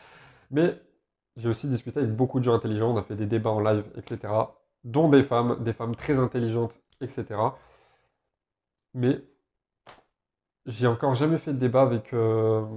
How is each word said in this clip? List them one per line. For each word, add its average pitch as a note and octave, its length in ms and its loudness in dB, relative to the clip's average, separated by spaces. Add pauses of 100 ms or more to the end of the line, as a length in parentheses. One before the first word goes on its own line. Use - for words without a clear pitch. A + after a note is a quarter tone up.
(520)
Mais D3+ 260 0 (600)
j'ai A2+ 100 -4
aussi A#2 220 -2
discuté B2 300 -4
avec A#2 140 0
beaucoup C3 260 0
de B2 40 2
gens A#2+ 100 4
intelligents, A2+ 380 0
on A#2 60 0
a G2+ 60 -2
fait G#2+ 120 -10
des G#2 120 -4
débats A2 240 0
en G#2+ 100 0
live, G#2+ 240 2 (100)
et - 100 -12
cetera, A2 540 -4 (240)
dont C3+ 240 2
des C#3 160 8
femmes, A#2+ 400 0
des A#2 80 -2
femmes A#2 240 -6
très C#3 240 -2
intelligentes, A#2 540 -2 (260)
et C3 80 -8
cetera. A2+ 500 -4 (1400)
Mais B2+ 300 0 (1400)
j'ai A#2+ 220 -2
encore B2 280 2
jamais D#3 220 2
fait D#3 160 -6
de C3 60 -2
débat B2+ 240 4
avec, A#2+ 280 0
euh, A2 540 2 (120)